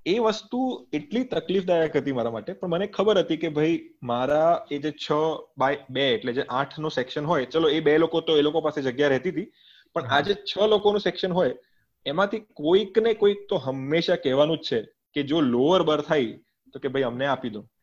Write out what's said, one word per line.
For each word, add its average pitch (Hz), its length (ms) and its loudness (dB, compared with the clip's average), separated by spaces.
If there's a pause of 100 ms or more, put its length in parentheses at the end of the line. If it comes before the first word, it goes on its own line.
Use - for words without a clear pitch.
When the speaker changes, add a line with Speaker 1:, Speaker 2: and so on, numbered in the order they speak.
Speaker 1:
એ 196 120 2
વસ્તુ 240 720 -2
એટલી 196 320 -4
તકલીફદાયક 175 720 -2
હતી 139 160 -2
મારા 117 180 -2
માટે, 113 220 -8
પણ 190 160 -10
મને 175 180 -2
ખબર 202 320 0
હતી 160 180 0
કે 165 120 -4
ભાઈ 156 420 -2 (120)
મારા 139 680 0
એ 147 80 -4
જે 147 120 -4
છ - 220 -6 (480)
by 135 160 2 (140)
બે 131 100 -4
એટલે 123 320 0
જે 131 160 -2
આઠ 135 300 -4
નો 156 100 -6
સેક્શન 143 380 -4
હોય, 151 180 0
ચલો 156 240 0
એ 156 120 2
બે 151 180 4
લોકો 165 220 2
તો 160 160 0
એ 147 60 6
લોકો 151 180 0
પાસે 151 220 -2
જગ્યા 135 260 0
રહેતી 139 220 0
હતી, 170 220 -6 (420)
પણ 160 100 -4
Speaker 2:
હા. 127 120 0
Speaker 1:
આ 147 40 6
જે 196 140 0
છ - 240 -8
લોકોનું 208 420 4
સેક્શન 185 320 -2
હોય 170 220 2 (520)
એમાંથી 196 320 0
કોઈક 196 600 0
ને 226 160 4
કોઈક 202 220 2 (120)
તો 202 80 0
હંમેશા 139 600 -2
કહેવાનું 147 420 2
જ - 20 -18
છે 113 220 -4 (320)
કે 143 80 0
જો 143 180 0
લોઅર 139 420 4
બર્થ 151 300 0
આવી 123 260 0 (340)
તો 135 60 -16
કે 139 100 -6
"ભાઈ 135 140 0
અમને 123 240 -2
આપી 127 220 -2
દો." 104 200 -12 (140)